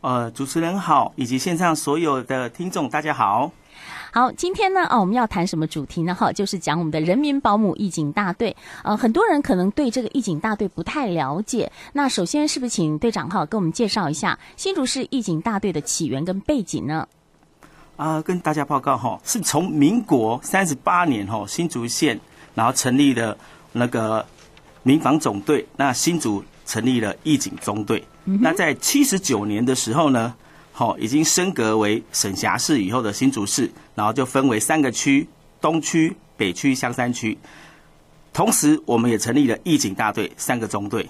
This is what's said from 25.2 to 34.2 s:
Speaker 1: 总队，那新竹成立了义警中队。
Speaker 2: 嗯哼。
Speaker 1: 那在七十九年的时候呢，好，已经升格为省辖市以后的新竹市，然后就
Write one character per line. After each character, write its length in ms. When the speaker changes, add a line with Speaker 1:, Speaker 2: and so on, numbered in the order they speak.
Speaker 1:
总 200
队， 240
那 160
新 260
竹 240
成 180
立 140
了 240
义 160
警 140
中 220
队。 200
Speaker 2:
嗯 140
哼。 40
Speaker 1:
那 100
在 220
七 300
十 160
九 260
年 180
的 80
时 220
候 160
呢， 240
好， 260
已 80
经 180
升 280
格 260
为 320
省 240
辖 240
市 240
以 80
后 100
的 120
新 180
竹 160
市， 240
然 120
后 60
就 120